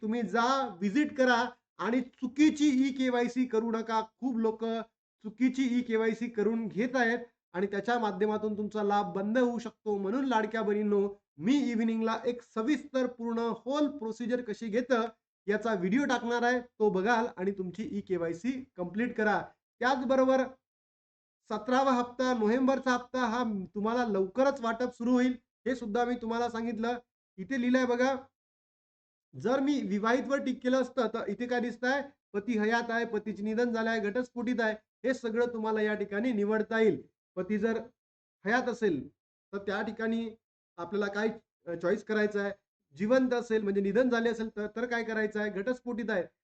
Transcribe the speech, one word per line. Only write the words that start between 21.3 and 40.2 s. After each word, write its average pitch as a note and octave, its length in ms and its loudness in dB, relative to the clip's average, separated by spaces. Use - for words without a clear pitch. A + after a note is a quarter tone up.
सतरावा B3+ 420 2
हप्ता, B3 420 0
नोव्हेंबरचा B3+ 560 2
हप्ता B3 300 -2
हा A#3+ 240 0
तुम्हाला A3+ 300 0
लवकरच A3+ 560 2
वाटप A#3 320 -2
सुरू A#3 180 -2
होईल, B3+ 260 4
हे B3+ 80 0
सुद्धा A#3+ 300 -2
मी B3 100 -2
तुम्हाला A#3 360 -2
सांगितलं. A3+ 440 -2
इथे A#3+ 240 -4
लिहिलंय B3 240 4
बघा, B3 320 2
जर B3 200 2
मी C4+ 200 2
विवाहितवर A3+ 640 0
टिक C4 180 -4
केलं B3+ 200 2
असतं B3 240 -2
तर A3+ 220 -4
इथे G#3+ 180 -4
काय A#3+ 140 0
दिसतंय, B3 420 -2
पती G#3 260 -2
हयात A#3 320 0
आहे, A#3 140 0
पतीचे G#3+ 380 -6
निधन A3+ 300 0
झालं A3+ 180 0
आहे, A3+ 100 -2
घटस्फोटित A#3 600 -2
आहे, A3 140 0
हे B3+ 100 2
सगळं A#3+ 320 0
तुम्हाला A3 340 -2
या G#3+ 140 2
ठिकाणी G#3 380 -2
निवडता G#3+ 480 0
येईल. F#3+ 220 4
पती F#3 220 -2
जर A3+ 220 0
हयात B3 220 0
असेल F#3+ 400 0
तर G3+ 60 -6
त्या G3+ 240 -4
ठिकाणी A3+ 480 -4